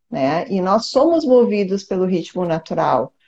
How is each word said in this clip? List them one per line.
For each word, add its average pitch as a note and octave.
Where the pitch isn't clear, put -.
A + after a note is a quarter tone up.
né? D3
E F#3+
nós G3
somos D#4+
movidos G#3
pelo F#3
ritmo F3+
natural. D#3+